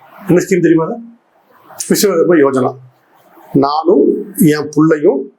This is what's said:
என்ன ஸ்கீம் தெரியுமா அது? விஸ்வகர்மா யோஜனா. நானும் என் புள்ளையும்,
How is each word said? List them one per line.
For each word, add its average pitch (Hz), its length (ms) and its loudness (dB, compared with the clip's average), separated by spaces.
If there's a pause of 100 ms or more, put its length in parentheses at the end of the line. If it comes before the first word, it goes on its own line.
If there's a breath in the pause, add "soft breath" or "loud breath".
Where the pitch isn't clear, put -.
(280)
என்ன 175 160 4
ஸ்கீம் 170 220 0
தெரியுமா 160 200 2
அது? 220 100 -8 (960)
விஸ்வகர்மா 170 540 0
யோஜனா. 135 280 0 (840)
நானும் 156 500 2 (340)
என் 151 380 0
புள்ளையும், 151 440 0 (200)